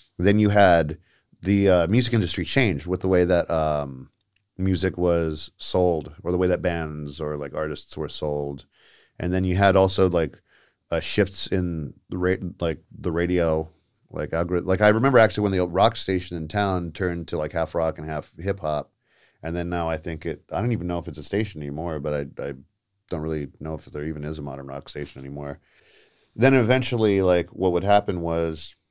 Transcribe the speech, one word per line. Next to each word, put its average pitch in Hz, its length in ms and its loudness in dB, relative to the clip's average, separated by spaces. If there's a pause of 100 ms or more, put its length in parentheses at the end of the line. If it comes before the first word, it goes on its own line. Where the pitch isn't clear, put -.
(180)
then 104 220 4
you 104 80 6
had 87 500 6 (440)
the, 98 280 4
uh, 87 160 4
music 120 260 2
industry 95 320 0
changed 92 440 -2
with 90 140 -4
the 92 60 -2
way 90 160 4
that, 87 280 2
um, 73 580 -2 (480)
music 92 400 0
was 82 600 0
sold 85 540 0 (120)
or 85 80 -4
the 90 60 0
way 90 100 2
that 90 120 0
bands 76 600 -6
or, 76 160 -6
like, 71 180 -10
artists 78 420 -8
were 78 120 -6
sold. 73 580 -6 (500)
And 87 160 -2
then 92 120 2
you 90 100 2
had 95 220 6
also, 95 340 6
like, 82 320 0 (500)
uh, 82 60 0
shifts - 480 -2
in 85 480 -4 (140)
the 95 100 -6
ra-, 90 160 2 (240)
like, 82 320 -4
the 85 220 -6
radio, 82 580 0 (400)
like, 76 200 -6
algori-, 85 360 -2
like, 92 140 0
I 107 80 8
remember 120 320 4
actually 104 240 4
when 101 80 0
the 92 120 0
rock 92 300 2
station 90 420 -4
in 80 120 -8
town 92 420 -2
turned 85 380 -6
to, 87 100 -6
like, 78 140 -6
half 82 240 -4
rock 80 200 0
and 78 120 -10
half 78 300 -10
hip 92 200 -4
hop. 76 320 -4 (500)
And 82 140 -6
then 87 140 -4
now 85 200 -4
I 80 80 -2
think 80 300 -10
it, 80 160 -8 (100)
I 85 80 -4
don't 120 120 -2
even 87 160 -4
know 87 100 -4
if 82 80 -8
it's 78 100 -10
a 76 60 -12
station 98 400 -4
anymore, 76 380 -6
but 76 120 -4
I, 71 360 -6
I 71 40 -8 (560)
don't 82 120 -6
really 78 280 -6 (120)
know 80 140 -8
if 76 100 -12
there 73 200 -10
even 78 200 -8
is 78 160 -8
a - 20 -10
modern 69 240 -12
rock 69 220 -12
station 73 320 -12
anymore. 71 400 -12 (720)
Then 127 200 4
eventually, 113 680 4
like, 87 280 4
what 92 200 0
would 87 140 0
happen 101 360 2
was, 82 540 -4 (160)